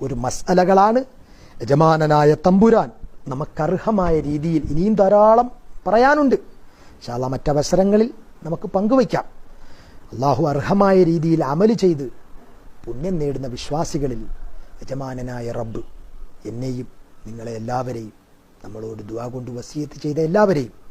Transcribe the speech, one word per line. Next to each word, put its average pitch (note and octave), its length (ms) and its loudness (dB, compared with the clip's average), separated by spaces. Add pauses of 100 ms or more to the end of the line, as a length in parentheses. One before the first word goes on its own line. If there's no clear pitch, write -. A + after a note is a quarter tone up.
ഒരു C3+ 120 -6
മസലകളാണ്. F#3+ 880 2 (580)
യജമാനനായ D3+ 760 4 (120)
തമ്പുരാൻ G3 440 6 (360)
നമുക്കർഹമായ E3 920 0
രീതിയിൽ D3+ 500 -2
ഇനിയും F3+ 260 2
ധാരാളം G#3+ 560 6 (360)
പറയാനുണ്ട്. C4 480 4
ഇൻഷാ - 800 -10
അല്ലാഹ് C3 200 -4
മറ്റവസരങ്ങളിൽ F#3 800 2 (300)
നമുക്ക് D#3+ 240 -6
പങ്കുവയ്ക്കാം. G3+ 760 0 (720)
അള്ളാഹു C3+ 340 0
അർഹമായ F#3 560 4
രീതിയിൽ E3 400 2
അമല് E3+ 300 2
ചെയ്ത് D#3+ 380 0 (760)
പുണ്യം D3+ 340 -6
നേടുന്ന C3+ 280 -4
വിശ്വാസികളിൽ B2+ 800 -4 (560)
യജമാനനായ B2+ 720 -8
റബ്ബ് A2+ 300 -8 (640)
എന്നെയും B2 420 -8 (400)
നിങ്ങളെ A2+ 240 -12
എല്ലാവരെയും, A#2 600 -6 (520)
നമ്മളോട് G#2+ 380 -14
ദുആ A2+ 240 -8
കൊണ്ട് B2 240 -12
വസിയത്ത് C#3+ 500 -10
ചെയ്ത D3 160 -4
എല്ലാവരെയും E3 540 -2 (200)